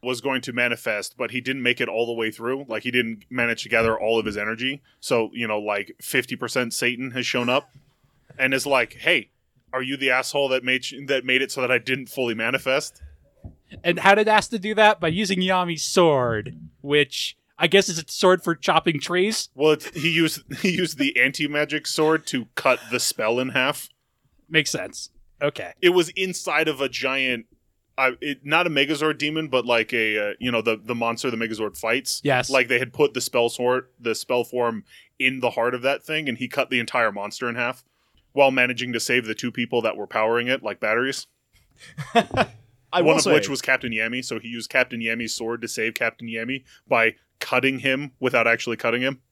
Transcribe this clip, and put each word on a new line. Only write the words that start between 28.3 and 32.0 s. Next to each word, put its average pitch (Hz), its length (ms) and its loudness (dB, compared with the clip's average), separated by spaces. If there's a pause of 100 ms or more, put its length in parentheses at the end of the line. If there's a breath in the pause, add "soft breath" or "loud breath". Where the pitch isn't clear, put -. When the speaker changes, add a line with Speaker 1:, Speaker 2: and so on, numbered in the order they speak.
Speaker 1:
not 160 220 2
a 170 40 0
Megazord 147 480 2
demon, 151 300 -4
but, 127 160 2
like, 117 300 2
a, 107 360 0
uh, 98 100 -8
you 120 100 -2
know, 117 120 2
the, 113 220 0
the 120 120 -6
monster 117 340 -2
the 117 60 -4
Megazord 110 420 -4
fights. 117 460 -2